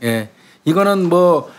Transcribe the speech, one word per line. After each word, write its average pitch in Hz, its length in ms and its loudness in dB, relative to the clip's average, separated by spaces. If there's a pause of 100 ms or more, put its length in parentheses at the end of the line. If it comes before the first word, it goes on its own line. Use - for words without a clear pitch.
예, 113 280 -4 (340)
이거는 190 440 0
뭐 170 500 2